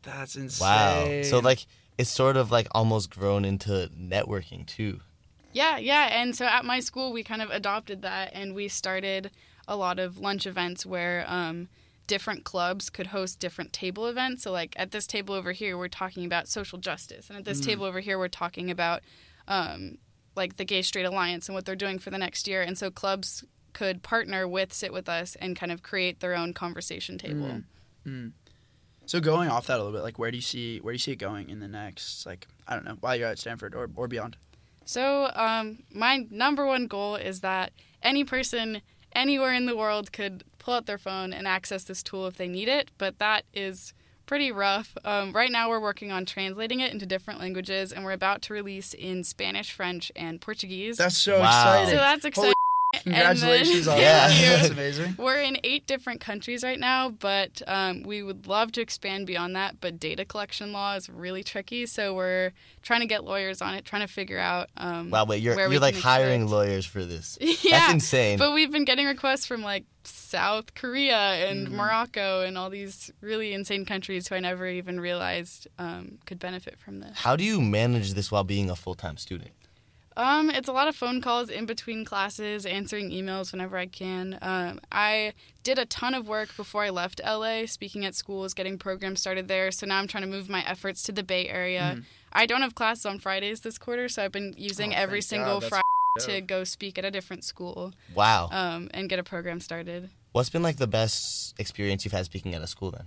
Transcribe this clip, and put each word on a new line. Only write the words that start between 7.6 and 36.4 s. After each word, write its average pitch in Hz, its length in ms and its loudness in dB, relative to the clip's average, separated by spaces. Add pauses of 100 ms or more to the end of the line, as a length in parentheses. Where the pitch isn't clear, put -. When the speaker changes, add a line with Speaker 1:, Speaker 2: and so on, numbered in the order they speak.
Speaker 3:
that, 190 300 -4
and 196 200 -8
we 202 140 -6
started 190 640 -4 (360)
a 208 80 -4
lot 185 220 0
of 185 220 -4
lunch 196 260 -2
events 185 400 -4
where, 175 420 -2
um, 175 420 -4 (360)
different 202 380 -4
clubs 185 480 -2
could 185 160 -8
host 190 320 -6
different - 340 -8
table 190 320 -6
events. 247 380 -4
So, 196 80 -6
like, 170 260 -4
at 190 140 -6
this 214 160 -4
table 202 260 -4
over 185 200 -4
here, 185 240 -6
we're 180 100 -6
talking 185 360 -8
about 170 240 -2
social 196 300 -8
justice, - 520 -10
and 202 100 -14
at 190 60 -14
this 208 160 -2
Speaker 1:
Mm. - 40 -4
Speaker 3:
table 202 200 -2
over 185 140 -4
here, 196 200 -2
we're 185 100 0
talking 180 420 -6
about, 170 300 0 (460)
um, 98 500 -4 (380)
like, 190 220 -4
the 190 80 -6
Gay 185 180 0
Straight 185 220 -2
Alliance 175 440 -2
and 196 60 -6
what 185 100 -6
they're 190 100 -6
doing 190 240 -4
for 190 120 -12
the 190 80 -6
next 180 280 -4
year. 190 140 0
And 180 160 -4
so 190 140 -4
clubs 196 520 -4 (300)
could 185 300 -2
partner 190 440 -2
with 185 240 -2
Sit - 220 -8
With 185 160 -8
Us 170 280 -4
and 180 180 -6
kind 175 160 -6
of 170 120 -8
create 180 360 -2
their 180 160 -2
own 170 180 -4
conversation 175 640 -8
table. 147 300 -6
Speaker 1:
Mm. 120 160 -8 (440)
Mm. 127 240 -10 (760)
So 180 120 0
going 160 300 2
off 120 160 0
that 131 140 0
a 104 40 -2
little 104 140 -4
bit, 76 60 -4
like, 113 160 -8
where 113 100 -2
do 123 80 -6
you 123 60 -8
see, 117 380 -6
where 113 100 -6
do 123 40 -6
you 123 40 -8
see 139 140 -4
it - 40 -4
going 101 320 -8
in 107 120 -12
the 101 60 -12
next, 104 600 -12
like, 90 200 -14 (200)
I 120 80 -4
don't - 100 -8
know, 107 140 -10
while 127 160 0
you're 120 120 -2
at 104 120 -6
Stanford 117 340 -10
or, 120 220 -8
or 120 120 -4
beyond? 117 300 -8 (480)
Speaker 3:
So, 277 480 0
um, 220 580 -2
my 247 380 2
number 269 360 2